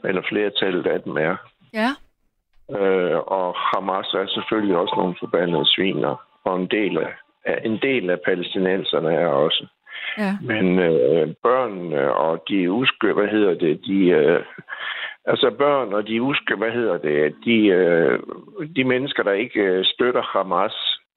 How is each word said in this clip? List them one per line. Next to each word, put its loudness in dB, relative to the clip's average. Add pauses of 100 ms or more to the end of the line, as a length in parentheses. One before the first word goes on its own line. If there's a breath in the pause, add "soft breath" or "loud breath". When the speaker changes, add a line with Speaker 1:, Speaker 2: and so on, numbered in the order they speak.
Speaker 1:
eller -2
flertallet -2
af -2
dem -8
er. 0 (360)
Speaker 2:
Ja. -2 (880)
Speaker 1:
Øh, 2
og -2
Hamas -2
er -2
selvfølgelig 0
også 0
nogle 0
forbandede 0
sviner, 0 (300)
og -2
en -2
del -2
af, -4 (320)
af, -2
en -2
del 0
af 0
palæstinenserne 0
er 2
også. 0 (520 loud breath)
Speaker 2:
Ja. -2
Speaker 1:
Men, 2
øh, 2
børnene 0
og 0
de 2
uskø-, 0
hvad 2
hedder 2
det, 0
de, 0 (100)
øh, 4 (800 loud breath)
altså 2
børn 2
og -2
de -2
uske-, -2
hvad -2
hedder 0
det, 0
de, 4
øh, 4 (580)
de 0
mennesker, -2
der 2
ikke, -2
øh, 2
støtter 0
Hamas, -2 (180)